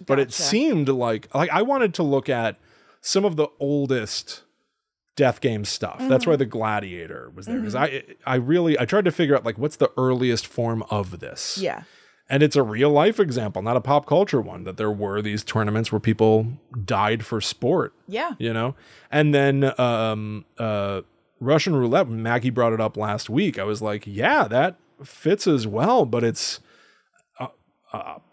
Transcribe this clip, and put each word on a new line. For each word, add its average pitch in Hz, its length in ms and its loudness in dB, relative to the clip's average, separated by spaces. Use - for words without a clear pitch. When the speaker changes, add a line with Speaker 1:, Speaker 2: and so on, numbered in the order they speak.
Speaker 1:
but 139 140 2
it 131 100 0
Speaker 2:
Gotcha. - 120 -6
Speaker 1:
seemed 208 480 2
like, 120 460 -2
like, 156 140 2
I 160 120 2
wanted 240 340 0
to 180 80 -2
look 139 260 0
at 113 280 -2
some 196 240 0
of 175 100 0
the 151 120 0
oldest 139 840 -2
death 127 240 2
game 107 240 -2
stuff. - 340 -8
That's 131 260 2
why 165 80 4
Speaker 2:
Mm-hmm. 135 60 2
Speaker 1:
the 135 60 2
Gladiator 98 880 -6
was 95 100 -16
there, 247 160 -6
'cause 208 140 -6
Speaker 2:
Mm-hmm. 135 360 -2
Speaker 1:
I, 131 80 0
I - 20 2
really, 151 440 2
I 123 60 0
tried 190 200 2
to 175 60 4
figure 143 240 2
out, 117 100 0
like, 110 120 -4
what's 147 180 -4
the - 220 2
earliest 127 500 2
form 113 420 -2
of 92 300 -4
this? - 380 -10
Speaker 2:
Yeah. 190 260 -6
Speaker 1:
And 139 140 4
it's 147 120 4
a 139 80 4
real 113 260 2
life 160 300 4
example, 117 420 0
not 117 140 0
a 123 60 2
pop 143 240 2
culture 160 360 2
one, 90 220 -10
that 90 140 -10
there 107 140 0
were 104 300 -4
these 107 220 -4
tournaments 110 480 0
where 107 80 0
people 110 480 4
died 107 400 0
for 110 160 -4
sport. 127 520 -2
Speaker 2:
Yeah. 269 320 -6
Speaker 1:
You 113 140 -2
know? 117 220 -2
And 151 240 4
then, 139 440 4
um, 110 640 -2
uh, 101 440 -4
Russian 151 340 2
roulette, 131 320 2
when 113 160 -6
Maggie 117 280 0
brought 117 200 2
it 110 80 -2
up 110 160 -2
last 104 340 -4
week, 135 300 0
I 98 40 -4
was 104 180 -4
like, 104 240 -4
"Yeah, 139 420 0
that 135 280 0
fits - 440 -2
as 135 200 2
well," 156 380 2
but 120 180 -2
it's, - 360 -2
uh, 131 80 -10
uh, 78 280 -12